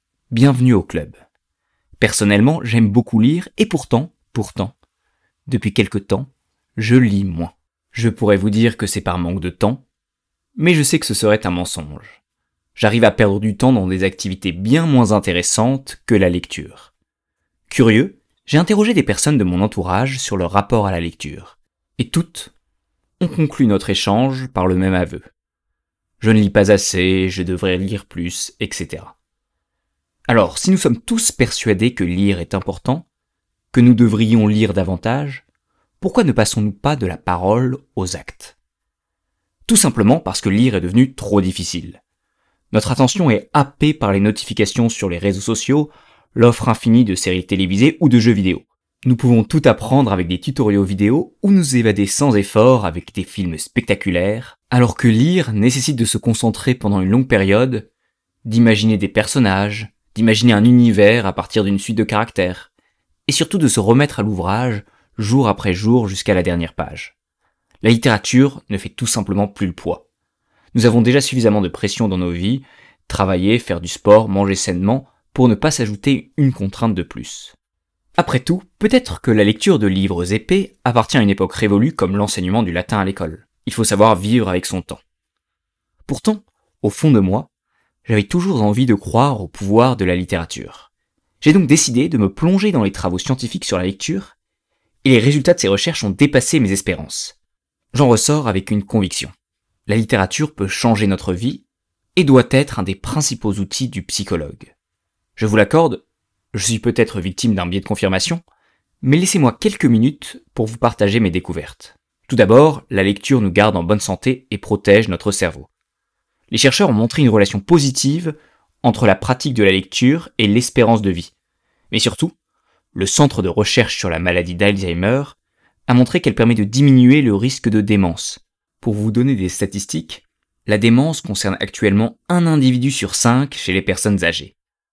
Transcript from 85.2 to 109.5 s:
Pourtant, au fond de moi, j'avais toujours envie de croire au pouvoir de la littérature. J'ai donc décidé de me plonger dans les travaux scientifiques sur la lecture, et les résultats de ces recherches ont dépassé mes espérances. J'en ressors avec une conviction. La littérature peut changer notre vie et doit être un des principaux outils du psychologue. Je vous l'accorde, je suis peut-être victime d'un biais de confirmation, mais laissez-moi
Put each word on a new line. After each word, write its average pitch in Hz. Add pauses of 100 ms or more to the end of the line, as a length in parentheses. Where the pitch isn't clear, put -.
Pourtant, 208 (380)
au 110
fond 156
de 117
moi, 98 (540)
j'avais 107
toujours 175
envie 107
de 120
croire 113
au 87
pouvoir 110
de 98
la 90
littérature. - (520)
J'ai 151
donc 185
décidé 131
de 156
me 101
plonger 190
dans 135
les 95
travaux 90
scientifiques 127
sur 101
la 90
lecture, 156 (640)
et 135
les 127
résultats 143
de -
ces 101
recherches 101
ont 107
dépassé 143
mes 98
espérances. - (500)
J'en 135
ressors 135
avec 95
une 104
conviction. 95 (580)
La 104
littérature 113
peut 98
changer 107
notre 95
vie 104 (500)
et 180
doit 131
être 139
un 101
des 95
principaux 117
outils 101
du 98
psychologue. - (580)
Je -
vous 107
l'accorde, 120 (480)
je 101
suis 113
peut-être 110
victime 95
d'un 90
biais 92
de -
confirmation, 101 (560)
mais 131
laissez-moi 170